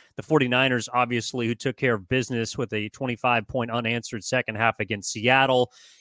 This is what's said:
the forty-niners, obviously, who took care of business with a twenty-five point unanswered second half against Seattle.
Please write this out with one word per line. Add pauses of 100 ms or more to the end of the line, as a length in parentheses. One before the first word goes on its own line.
(160)
the
forty-niners,
obviously,
who
took
care
of
business
with
a
twenty-five
point
unanswered
second
half
against
Seattle. (300)